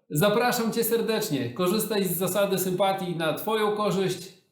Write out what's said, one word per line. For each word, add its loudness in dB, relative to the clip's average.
Zapraszam 2
Cię 0
serdecznie, 0
korzystaj 0
z -2
zasady 0
sympatii 0
na 0
Twoją 0
korzyść. -2